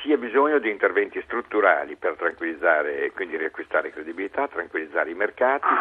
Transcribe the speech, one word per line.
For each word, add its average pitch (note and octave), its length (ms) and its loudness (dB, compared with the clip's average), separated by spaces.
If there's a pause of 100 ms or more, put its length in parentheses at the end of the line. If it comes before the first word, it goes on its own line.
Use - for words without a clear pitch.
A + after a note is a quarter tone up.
sia C#3+ 140 2
bisogno C3+ 420 2
di B2 100 0
interventi F#2+ 560 0
strutturali F#2 720 2
per D#2+ 220 -4
tranquillizzare D#2+ 880 0
e - 80 -4
quindi E2+ 240 -6
riacquistare D#2 560 -4
credibilità, F2 560 -6
tranquillizzare E2 640 -4
i E2+ 40 -8
mercati, B2 540 0 (120)